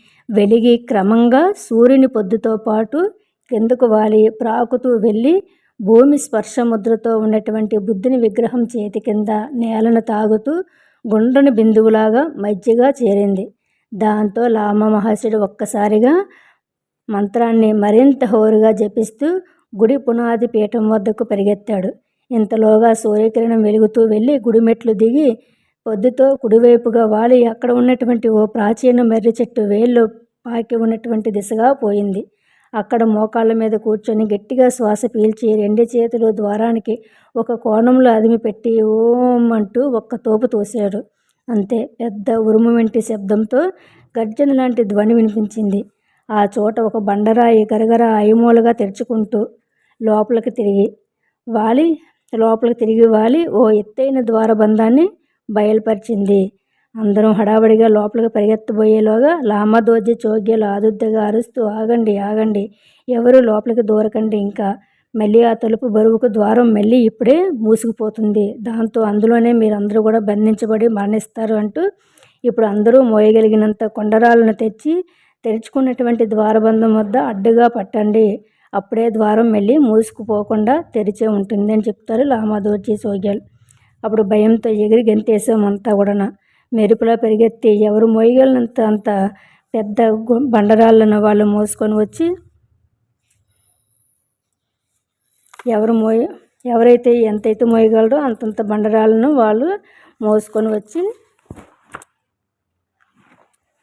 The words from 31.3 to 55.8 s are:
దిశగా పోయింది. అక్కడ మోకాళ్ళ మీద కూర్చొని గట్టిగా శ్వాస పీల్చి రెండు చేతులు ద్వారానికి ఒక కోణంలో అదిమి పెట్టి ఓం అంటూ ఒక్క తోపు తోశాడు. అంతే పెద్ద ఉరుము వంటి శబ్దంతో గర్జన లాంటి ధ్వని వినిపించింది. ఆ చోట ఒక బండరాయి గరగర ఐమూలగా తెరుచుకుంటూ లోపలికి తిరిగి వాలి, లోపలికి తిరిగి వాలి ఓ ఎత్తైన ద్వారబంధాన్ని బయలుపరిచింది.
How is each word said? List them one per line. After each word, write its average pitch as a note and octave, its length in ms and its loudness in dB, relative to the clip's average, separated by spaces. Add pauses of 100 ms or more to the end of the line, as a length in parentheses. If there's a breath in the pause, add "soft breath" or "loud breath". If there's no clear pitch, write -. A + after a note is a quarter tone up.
దిశగా A3 420 -2
పోయింది. G3+ 540 -4 (480)
అక్కడ A3+ 300 -2
మోకాళ్ళ A3 480 0
మీద A3 180 -2
కూర్చొని G#3+ 540 -4
గట్టిగా B3 440 0
శ్వాస G#3+ 380 -2
పీల్చి A3 500 -2
రెండు G#3+ 260 0
చేతులు A#3 480 0
ద్వారానికి A3 720 -4 (340 soft breath)
ఒక A3+ 160 -4
కోణంలో A#3+ 600 2
అదిమి A3+ 240 2
పెట్టి A3+ 460 -2
ఓం A#3 720 0
అంటూ G#3+ 300 -2
ఒక్క B3 320 -4
తోపు A3 320 -2
తోశాడు. G#3 580 -4 (440)
అంతే A3 420 -4 (100)
పెద్ద G#3+ 300 -6
ఉరుము A3+ 460 2
వంటి A3+ 240 0
శబ్దంతో A3 720 -2 (460 soft breath)
గర్జన A3+ 340 -2
లాంటి B3+ 320 0
ధ్వని G#3 300 0
వినిపించింది. G#3+ 680 -2 (460)
ఆ G#3 140 0
చోట G#3 360 -2
ఒక A3 160 -2
బండరాయి G#3+ 800 2
గరగర A3+ 280 0
ఐమూలగా A3+ 680 2
తెరుచుకుంటూ A3 760 -4 (560)
లోపలికి A3 480 -2
తిరిగి G3+ 460 -2 (520)
వాలి, A#3+ 520 0 (340 soft breath)
లోపలికి A3+ 440 0
తిరిగి A3 280 2
వాలి A3+ 400 2
ఓ A3 240 2
ఎత్తైన C4 500 -2
ద్వారబంధాన్ని A3 880 2 (420)
బయలుపరిచింది. G#3 1040 0 (440)